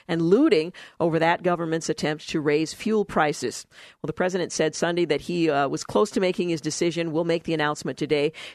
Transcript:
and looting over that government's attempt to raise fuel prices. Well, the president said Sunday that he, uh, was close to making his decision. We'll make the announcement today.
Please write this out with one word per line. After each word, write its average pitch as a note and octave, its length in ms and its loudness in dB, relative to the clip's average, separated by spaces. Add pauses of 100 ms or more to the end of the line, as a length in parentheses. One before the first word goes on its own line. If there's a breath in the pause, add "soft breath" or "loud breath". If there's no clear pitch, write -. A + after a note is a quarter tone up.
and E3 160 0
looting F#3 500 4 (280 loud breath)
over E3 180 2
that E3+ 240 2
government's E3 460 -2
attempt D3+ 400 -4
to E3 120 -2
raise D3+ 320 2
fuel G#3+ 320 0
prices. D3 640 -2 (360 loud breath)
Well, - 40 -8
the D#3 60 -6
president F3+ 400 -2
said D#3 240 0
Sunday F3 300 0
that C#3+ 160 0
he, E3+ 280 0
uh, C#3+ 160 2
was D3+ 160 -4
close G#3 300 0
to A3 80 0
making F3+ 280 0
his D#3+ 120 -2
decision. E3 500 -2
We'll D#3+ 140 0
make E3 180 0
the D#3+ 120 -4
announcement D3+ 440 -2
today. D3 340 0 (220 loud breath)